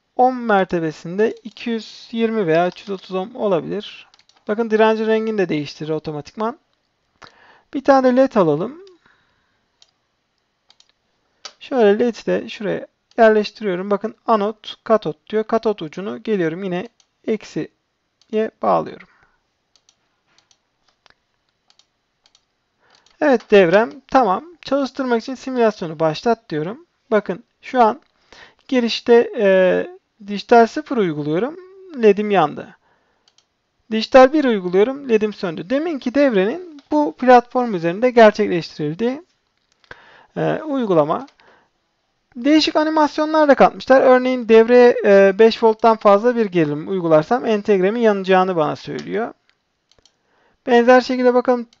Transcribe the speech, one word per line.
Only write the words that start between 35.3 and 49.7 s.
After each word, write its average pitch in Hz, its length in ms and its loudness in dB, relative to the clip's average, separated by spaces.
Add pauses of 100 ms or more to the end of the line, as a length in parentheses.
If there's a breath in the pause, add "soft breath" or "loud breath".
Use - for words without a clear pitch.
söndü. 175 360 -10
Deminki 277 460 -6
devrenin 285 680 -2 (100)
bu 302 280 -2
platform 247 560 2
üzerinde 180 340 -2
gerçekleştirildiği, 208 1120 0 (1120 loud breath)
e, 160 280 -4
uygulama. 208 640 -2 (1080 soft breath)
Değişik 294 400 0
animasyonlar 311 720 0
da 277 80 6
katmışlar. 202 460 2
Örneğin 254 480 2
devreye, 240 460 6 (100)
e, 196 340 4
beş 226 240 4
volttan 220 340 2
fazla 214 380 2
bir 226 100 0
gerilim 160 440 -2
uygularsam 170 560 0
entegremin 208 540 -2
yanacağını 190 560 0
bana 147 200 -2
söylüyor. 170 580 -10 (1300)